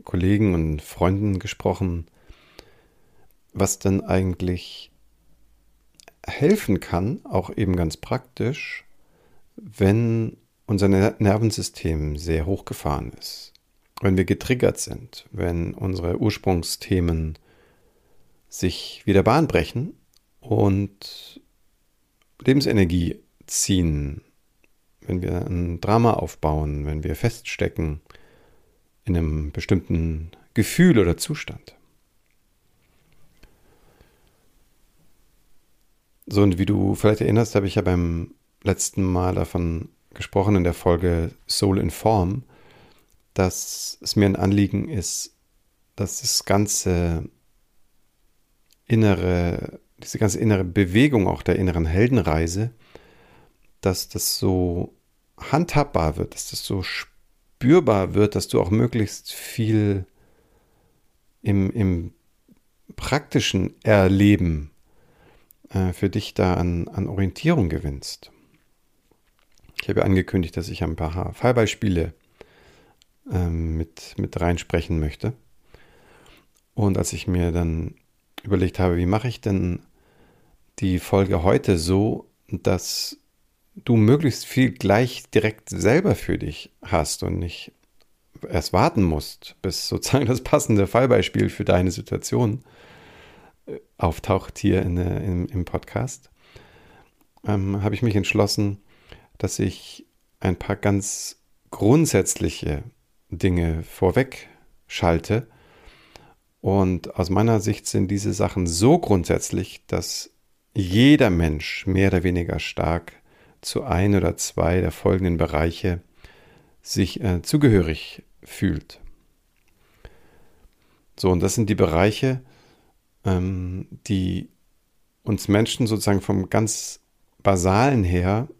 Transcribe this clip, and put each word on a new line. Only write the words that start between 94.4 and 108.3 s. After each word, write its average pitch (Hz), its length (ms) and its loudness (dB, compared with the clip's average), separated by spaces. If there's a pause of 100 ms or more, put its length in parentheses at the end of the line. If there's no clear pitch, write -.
hier 95 240 2
in 90 140 -2
der, 90 300 -2
im, 90 220 -2
im 90 180 -4
Podcast, - 640 -8 (1160)
ähm, 98 380 -2
habe 104 120 0
ich - 60 -8
mich 113 140 2
entschlossen, 101 640 0 (580)
dass - 220 -4
ich - 460 -6 (340)
ein 92 180 0
paar - 200 -4
ganz - 640 -2 (280)
grundsätzliche 98 1160 0 (460)
Dinge 85 540 0
vorweg - 640 0 (400)
schalte. 85 600 0 (1120)
Und 95 540 0
aus 90 140 -2
meiner 107 300 4
Sicht 101 280 -4
sind 101 200 0
diese 98 260 -2